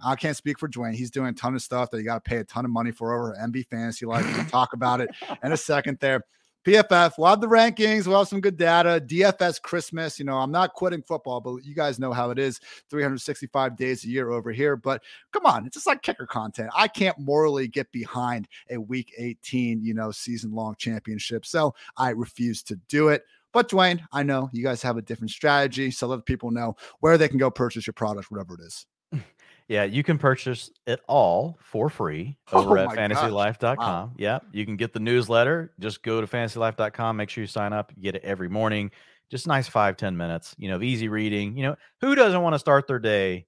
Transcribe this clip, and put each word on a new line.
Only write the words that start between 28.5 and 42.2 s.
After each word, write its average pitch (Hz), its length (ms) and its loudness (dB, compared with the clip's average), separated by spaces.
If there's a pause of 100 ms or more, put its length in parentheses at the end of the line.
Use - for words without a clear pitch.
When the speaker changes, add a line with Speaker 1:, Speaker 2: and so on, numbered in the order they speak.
Speaker 1:
it 85 80 -16
is. - 240 -18 (260)
Speaker 2:
<laughs> 139 100 -6 (460)
Yeah, 104 180 0
you 120 180 0
can 160 140 2
purchase 131 520 0 (160)
it 120 220 -2
all 127 540 4
for 117 280 -2
free 92 460 -6 (160)
Speaker 1:
Oh 95 80 6
Speaker 2:
over 98 180 6
at 95 100 4
Speaker 1:
my - 40 -4
gosh. 110 60 -6
Speaker 2:
fantasy 110 300 0
life 104 300 0
dot 123 200 0
com. 98 320 -2
Speaker 1:
Wow. 123 80 -14
Speaker 2:
Yep, 107 340 -2
you 104 140 -6
can 104 100 -6
get 110 160 -4
the 113 80 -8
newsletter. 120 800 2
Just 107 240 -8
go 113 160 0
to 107 80 -2
fantasy 117 320 -4
life 113 160 0
dot 107 160 -2
com. 113 240 -2
Make 107 140 -4
sure 113 120 -10
you 101 60 -8
sign 104 240 -4
up. 107 240 -6
You 95 80 -16
get 95 120 -4
it - 80 -10
every 92 260 -6
morning. 104 420 -2 (380)
Just 131 180 -10
nice 139 220 0
five, 101 260 2
ten 92 220 -4
minutes, 85 400 -6
you 101 100 -10
know, 95 140 -4
easy 113 260 -2
reading. 104 480 -2
You 135 80 -6
know, 143 120 -2 (260)
who 277 140 2
doesn't 202 260 6